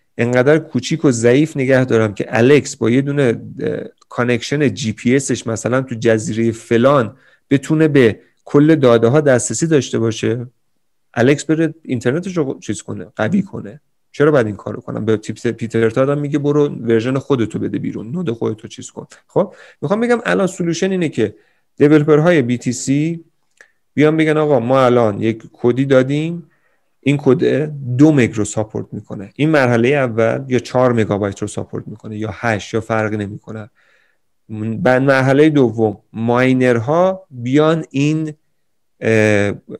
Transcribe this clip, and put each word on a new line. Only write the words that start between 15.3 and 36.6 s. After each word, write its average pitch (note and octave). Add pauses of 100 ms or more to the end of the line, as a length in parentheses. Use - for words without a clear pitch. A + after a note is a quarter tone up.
پیتر A2+
تاد C3
هم C#3+
میگه D3
برو C#3+
ورژن B2
خودتو A#2+
بده G#2+
بیرون، -
نود E3
خودتو A2+
چیز -
کن. - (200)
خب، F#3+ (280)
می‌خوام F#3+
بگم A#3+
الان F#3
سولوشن F3
اینه F3+
که G#2+ (420)
دیولپرهای D3+
بی A#2+
تی B2+
سی D#3 (720)
بیان D3+
بگن D#3
آقا D3
ما C3
الان A#2+
یک A2+ (100)
کدی B2
دادیم، D3 (500)
این C#3+
کد C3+ (520)
دو D3+
مگ A#2
رو G#2+
ساپورت G#2+
می‌کنه. G#2+
این D3+
مرحلهٔ B2
اول B2
یا B2+
چهار B2+
مگابایت G2+
رو G#2
ساپورت -
می‌کنه G#2+
یا G#2+
هشت G#2+
یا A2+
فرقی A2
نمی‌کنه. G#2+ (1080)
بعد B2+
مرحلهٔ C3+
دوم A2+ (140)
ماینرها B2+